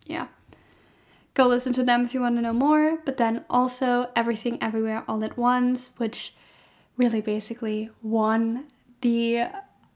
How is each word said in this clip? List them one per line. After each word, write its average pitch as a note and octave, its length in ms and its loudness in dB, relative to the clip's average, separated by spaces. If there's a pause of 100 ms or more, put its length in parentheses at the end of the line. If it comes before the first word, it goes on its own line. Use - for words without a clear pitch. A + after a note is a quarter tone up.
yeah. - 200 -6 (1080)
Go B3+ 120 4
listen B3 260 2
to B3+ 100 0
them B3 200 4
if A#3+ 100 -4
you B3+ 80 -2
want A#3+ 160 0
to A#3 40 -2
know A#3 120 -2
more. D4+ 520 4
But - 120 -6
then A3+ 300 0
also B3 680 0
Everything A#3 460 -2
Everywhere A3 460 -2
All A3 160 -2
at C4 140 -6
Once, B3 600 0
which - 360 -6 (640)
really A3+ 240 2
basically G#3+ 720 -4 (100)
won A3+ 640 0 (360)
the A#3 420 2 (520)